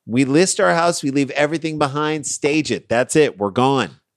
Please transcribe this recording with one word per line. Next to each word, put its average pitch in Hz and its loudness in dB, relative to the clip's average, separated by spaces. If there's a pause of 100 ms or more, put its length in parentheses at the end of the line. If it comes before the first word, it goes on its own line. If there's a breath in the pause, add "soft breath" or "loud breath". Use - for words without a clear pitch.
We 123 0
list 165 2
our 180 2
house. 170 0
We 143 -2
leave 135 0
everything 151 -2
behind. 151 -2
Stage 147 -2
it. - -6
That's 123 0
it. 139 2
We're 101 -2
gone. 123 0 (260)